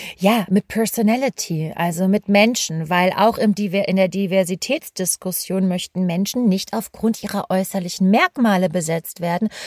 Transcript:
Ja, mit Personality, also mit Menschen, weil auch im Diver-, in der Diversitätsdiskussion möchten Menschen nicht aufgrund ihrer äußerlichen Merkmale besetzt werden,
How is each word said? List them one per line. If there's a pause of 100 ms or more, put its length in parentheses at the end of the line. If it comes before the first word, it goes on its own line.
(160)
Ja,
mit
Personality,
also
mit
Menschen,
weil
auch
im
Diver-,
in
der
Diversitätsdiskussion
möchten
Menschen
nicht
aufgrund
ihrer
äußerlichen
Merkmale
besetzt
werden, (180)